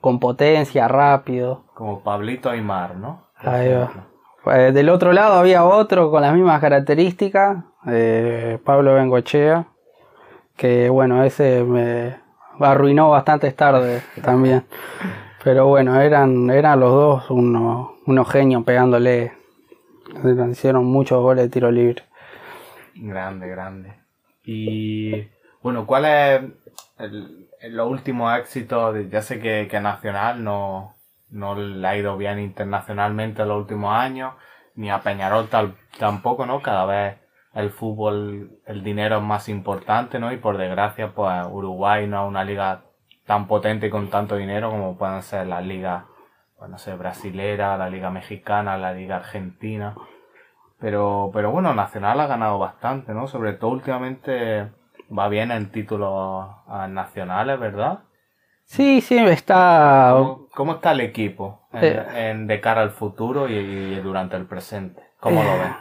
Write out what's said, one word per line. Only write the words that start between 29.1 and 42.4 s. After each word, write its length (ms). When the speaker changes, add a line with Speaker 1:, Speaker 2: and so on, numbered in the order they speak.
Speaker 2:
sé 180
que, 300
que 100
Nacional 640
no, 520
no 260
le 320
ha 80
ido 220
bien 220
internacionalmente 1040
en 60
los 100
últimos 360
años, 380
ni 140
a 120
Peñarol 460
tal, 280
tampoco, 480
¿no? 140
Cada 240
vez 320
el 160
fútbol, 960
el 180
dinero 340
es 60
más 240
importante, 720
¿no? 140
Y 40
por 200
desgracia, 560
pues 360
Uruguay 580
no 160
es 60
una 140